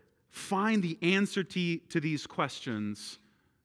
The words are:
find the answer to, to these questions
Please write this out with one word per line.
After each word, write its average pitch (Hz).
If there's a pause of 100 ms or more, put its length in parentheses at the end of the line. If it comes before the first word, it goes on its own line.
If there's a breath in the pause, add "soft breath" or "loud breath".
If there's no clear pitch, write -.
(300 soft breath)
find 208
the 165
answer 190
to, 170
to -
these 151
questions 107 (460)